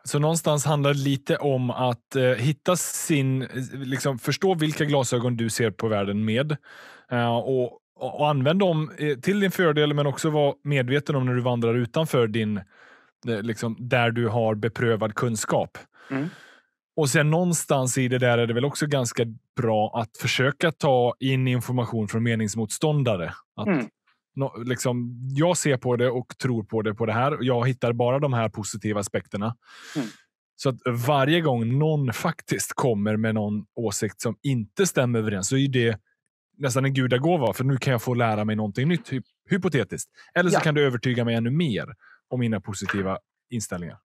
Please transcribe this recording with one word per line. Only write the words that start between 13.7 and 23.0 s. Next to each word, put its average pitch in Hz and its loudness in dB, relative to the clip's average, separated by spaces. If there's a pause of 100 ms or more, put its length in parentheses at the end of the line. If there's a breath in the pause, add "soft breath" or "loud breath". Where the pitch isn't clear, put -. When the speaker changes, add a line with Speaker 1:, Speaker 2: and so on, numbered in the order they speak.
Speaker 1:
där 120 2
du 120 0
har 110 0
beprövad 110 0
kunskap. 117 -2 (340 loud breath)
Speaker 2:
Mm. 135 -4 (680 loud breath)
Speaker 1:
Och 147 2
sen 151 4
någonstans 156 0
i 127 2
det 127 0
där 120 4
är 120 2
det 117 -2
väl 123 0
också 147 -2
ganska 127 0 (300)
bra 110 0
att - -10
försöka 139 0
ta 123 2
in 131 0
information 120 -2
från 113 -2
meningsmotståndare. 110 0 (220)